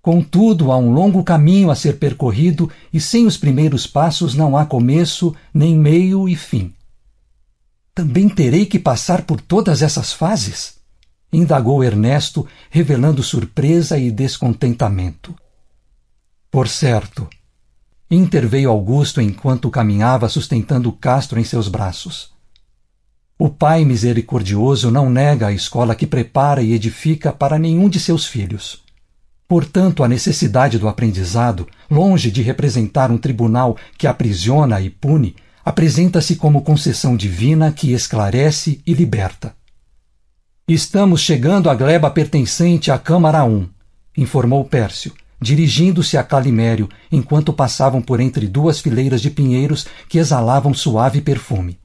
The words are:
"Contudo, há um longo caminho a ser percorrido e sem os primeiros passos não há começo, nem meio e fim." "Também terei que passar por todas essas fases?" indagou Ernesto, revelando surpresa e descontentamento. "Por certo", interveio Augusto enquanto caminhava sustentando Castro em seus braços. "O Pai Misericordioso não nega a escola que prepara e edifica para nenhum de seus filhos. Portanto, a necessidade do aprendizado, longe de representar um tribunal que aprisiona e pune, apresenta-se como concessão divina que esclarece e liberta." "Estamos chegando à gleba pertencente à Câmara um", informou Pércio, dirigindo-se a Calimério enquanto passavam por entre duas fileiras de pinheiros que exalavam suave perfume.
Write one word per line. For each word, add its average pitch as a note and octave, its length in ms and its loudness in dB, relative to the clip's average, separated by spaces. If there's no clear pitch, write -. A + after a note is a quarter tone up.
"Contudo, E3+ 720 2
há B2+ 40 2
um B2 160 2
longo F#3 300 2
caminho E3+ 480 4
a B2+ 60 0
ser D3 220 -2
percorrido C#3+ 720 0
e D#3+ 80 0
sem A#3 260 2
os G#3 100 2
primeiros C#3+ 500 0
passos D3 480 -2
não C#3+ 220 2
há D3+ 100 2
começo, D3+ 680 0
nem D#3+ 240 2
meio F#3 520 2
e F3 60 0
fim." G2+ 400 -6
"Também F3 340 2
terei E3 380 2
que G3+ 120 -2
passar F3 440 -2
por - 180 -4
todas E3+ 420 0
essas D3+ 300 -4
fases?" D#3 600 -6
indagou C#3 520 2
Ernesto, B2 640 0
revelando C#3 520 2
surpresa D#3 760 -2
e B2 120 -2
descontentamento. A#2 1200 -4
"Por B2+ 180 0
certo", A2 600 -4
interveio C#3 600 2
Augusto B2 500 0
enquanto B2 500 -2
caminhava A2+ 580 0
sustentando B2 640 -2
Castro C3 480 -2
em A2+ 60 0
seus G#2+ 240 -4
braços. - 640 -8
"O D3+ 100 0
Pai D#3+ 360 2
Misericordioso A#2 1040 0
não C3 180 2
nega B2+ 380 2
a G2+ 60 -2
escola A2+ 420 -2
que D3+ 120 -4
prepara C#3 560 0
e A2+ 100 0
edifica C#3 600 -2
para D3 260 -2
nenhum E3 300 2
de F#3 120 0
seus E3 260 -2
filhos. G2+ 560 -8
Portanto, F3 540 2
a B2 60 2
necessidade B2 680 0
do G#2+ 100 -2
aprendizado, G2+ 800 -2
longe E3 400 2
de G2+ 100 -2
representar B2 720 -2
um A#2 80 0
tribunal A#2 580 0
que - 80 -2
aprisiona A#2 760 0
e F#2+ 80 -4
pune, C#3 480 -2
apresenta-se E3 720 0
como D3 260 2
concessão C3+ 540 0
divina A2+ 560 0
que D3 200 -2
esclarece B2 920 -2
e E3+ 80 0
liberta." G2+ 600 -2
"Estamos F3 520 2
chegando E3 480 2
à C#3 60 4
gleba C#3+ 360 2
pertencente D#3 800 0
à C3 80 0
Câmara D#3 460 2
um", G#2 240 0
informou C3 480 0
Pércio, - 480 -4
dirigindo-se D#3 760 0
a B2+ 80 0
Calimério A2+ 640 0
enquanto D3+ 420 0
passavam C3+ 480 0
por A#2 200 -2
entre B2 260 -2
duas D3 340 0
fileiras C3 400 0
de C3+ 80 -2
pinheiros C#3+ 580 -2
que D#3+ 100 0
exalavam C3+ 540 2
suave B2+ 480 0
perfume. F#2 640 -4